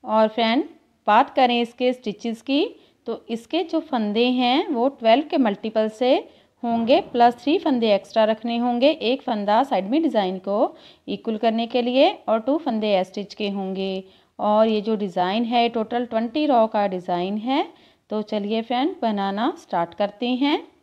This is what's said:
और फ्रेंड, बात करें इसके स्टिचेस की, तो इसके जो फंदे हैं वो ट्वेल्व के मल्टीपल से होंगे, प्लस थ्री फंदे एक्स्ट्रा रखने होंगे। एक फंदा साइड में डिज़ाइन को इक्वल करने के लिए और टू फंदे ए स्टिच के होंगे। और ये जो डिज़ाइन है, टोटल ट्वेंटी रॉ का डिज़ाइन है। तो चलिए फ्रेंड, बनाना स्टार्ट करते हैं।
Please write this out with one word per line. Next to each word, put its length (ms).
और 240
फ्रेंड, 340
बात 240
करें 300
इसके 320
स्टिचेस 500
की, 240
तो 240
इसके 340
जो 180
फंदे 440
हैं 420
वो 220
ट्वेल्व 340
के 140
मल्टीपल 520
से 220
होंगे, 400
प्लस 340
थ्री 220
फंदे 360
एक्स्ट्रा 300
रखने 340
होंगे। 320
एक 320
फंदा 400
साइड 280
में 120
डिज़ाइन 380
को 360
इक्वल 300
करने 280
के 160
लिए 280
और 120
टू 180
फंदे 360
ए 100
स्टिच 300
के 160
होंगे। 540
और 300
ये 120
जो 160
डिज़ाइन 480
है, 240
टोटल 380
ट्वेंटी 400
रॉ 220
का 200
डिज़ाइन 520
है। 260
तो 140
चलिए 380
फ्रेंड, 400
बनाना 560
स्टार्ट 360
करते 340
हैं। 340